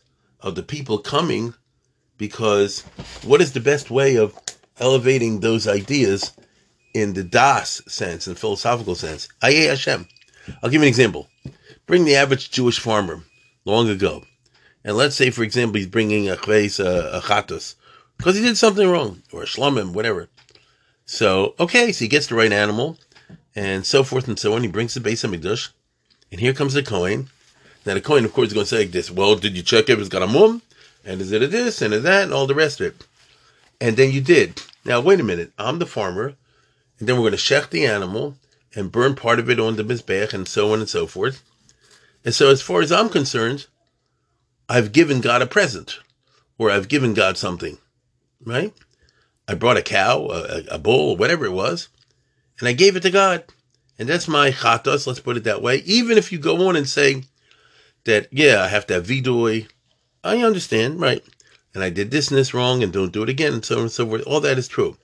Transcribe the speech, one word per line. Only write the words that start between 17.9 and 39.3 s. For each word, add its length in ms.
'cause 140
he 60
did 140
something 320
wrong, 340
or 100
a 40
shlomim, 460
whatever. 360
So, 540
okay, 340
so 120
he 40
gets 200
the 80
right 160
animal, 440
and 300
so 200
forth 240
and 100
so 160
on. 80
He 60
brings 260
the 60
Beis 280
Hamikdash, 400
and 100
here 140
comes 180
the 100
Kohen. 460
Now, 100
the 60
Kohen, 240
of 80
course, 160
is 60
gonna 120
say 140
like 120
this, 180
"Well, 240
did 220
you 60
check 260
if 100
it's 100
got 140
a 40
mum? 360
And 160
is 120
it 100
a 60
this 340
and 100
a 80
that 240
and 80
all 140
the 80
rest 260
of 60
it?" 180
And 160
then 160
you 80
did. 420
Now, 160
wait 180
a 60
minute. 340
I'm 200
the 80
farmer, 500
and 100
then 80
we're 140
gonna 80
shech 320
the 160
animal 500
and 180
burn 220
part 260